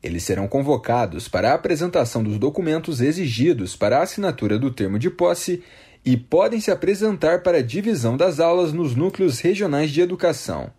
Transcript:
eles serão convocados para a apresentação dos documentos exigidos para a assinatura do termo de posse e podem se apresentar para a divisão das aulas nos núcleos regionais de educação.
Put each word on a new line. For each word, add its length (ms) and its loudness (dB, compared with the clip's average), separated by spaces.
eles 200 -6
serão 240 -2
convocados 800 0
para 220 0
a 40 4
apresentação 680 0
dos 160 -2
documentos 600 -2
exigidos 760 0
para 260 2
a 20 2
assinatura 560 -2
do 120 0
termo 280 -2
de 100 0
posse 540 -2
e 140 2
podem 420 2
se 120 -2
apresentar 720 2
para 160 4
a 40 2
divisão 540 -2
das 240 2
aulas 320 2
nos 220 -2
núcleos 440 0
regionais 520 0
de 100 0
educação. 800 -2